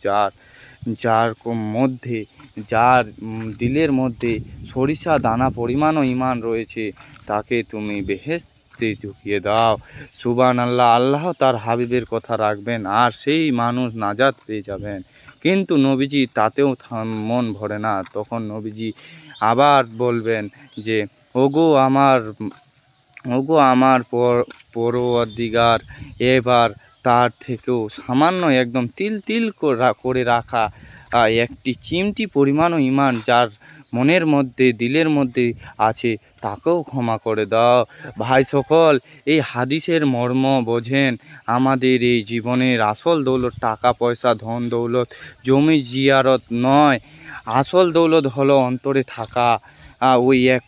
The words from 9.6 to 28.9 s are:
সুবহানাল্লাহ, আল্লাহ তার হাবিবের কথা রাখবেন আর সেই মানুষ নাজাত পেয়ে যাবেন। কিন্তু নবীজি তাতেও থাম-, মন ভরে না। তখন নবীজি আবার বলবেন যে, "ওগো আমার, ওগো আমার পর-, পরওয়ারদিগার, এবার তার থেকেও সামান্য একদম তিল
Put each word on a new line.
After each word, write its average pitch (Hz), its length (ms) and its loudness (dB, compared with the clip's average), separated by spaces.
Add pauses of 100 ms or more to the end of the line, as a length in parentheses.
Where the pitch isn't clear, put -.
সুবহানাল্লাহ, 123 720 0
আল্লাহ 135 460 2
তার 131 240 0
হাবিবের 117 480 -2
কথা 113 340 -6
রাখবেন 107 480 -4
আর 113 240 2
সেই 151 400 -2
মানুষ 120 440 -2
নাজাত 110 400 0 (120)
পেয়ে 107 200 -8
যাবেন। 101 360 -10 (400)
কিন্তু 185 340 0
নবীজি 135 580 0
তাতেও 123 400 0
থাম-, 113 420 -8
মন 113 360 -4
ভরে 104 260 -8
না। 104 240 -4 (100)
তখন 110 300 -8
নবীজি 107 500 -10 (480)
আবার 131 440 4
বলবেন 113 640 -2 (300)
যে, 107 280 -2 (280)
"ওগো 143 400 2
আমার, 135 460 4 (1080)
ওগো 135 300 0
আমার 131 460 4
পর-, 120 420 0 (300)
পরওয়ারদিগার, 117 1040 0 (400)
এবার 123 520 2 (320)
তার 120 280 4 (100)
থেকেও 117 480 -4
সামান্য 160 580 0
একদম 127 420 0
তিল 208 320 -6